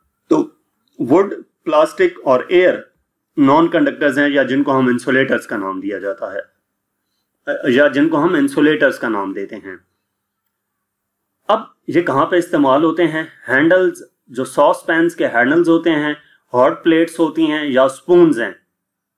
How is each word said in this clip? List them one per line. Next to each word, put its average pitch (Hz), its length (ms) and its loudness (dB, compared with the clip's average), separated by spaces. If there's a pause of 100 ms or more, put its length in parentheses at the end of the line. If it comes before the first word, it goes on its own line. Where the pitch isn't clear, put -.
(300)
तो - 340 -2 (360)
वुड, 170 340 0 (300)
प्लास्टिक 160 640 0
और 123 240 0
एयर 180 360 2 (520)
नॉन 151 300 4
कंडक्टर्स 143 500 -2
हैं 143 120 0
या 139 120 0
जिनको 135 300 -2
हम 127 180 2
इंसुलेटर्स 131 560 -2
का 117 100 -10
नाम 95 240 -8
दिया 98 180 -8
जाता 98 380 -10
है, - 160 -14 (1200)
या 143 140 6
जिनको 147 280 0
हम 147 200 0
इंसुलेटर्स 147 600 2
का 123 100 -6
नाम 98 260 -6
देते 101 220 -12
हैं। 92 280 -18 (1700)
अब 220 240 -4 (140)
ये 160 140 0
कहाँ 143 220 0
पे 180 140 -2
इस्तेमाल 147 440 0
होते 160 200 0
हैं? 160 260 -4 (200)
हैंडल्स, 170 540 0 (280)
जो 127 140 -6
सॉस 160 420 0
पैन्स 165 280 0
के 160 100 -4
हैंडल्स 131 440 0
होते 165 220 2
हैं, 147 260 -2 (380)
हॉट 131 180 4
प्लेट्स 165 460 0
होती 160 280 -2
हैं 151 220 -6
या 131 180 2
स्पून्स 160 520 2
हैं, 104 180 -6 (600)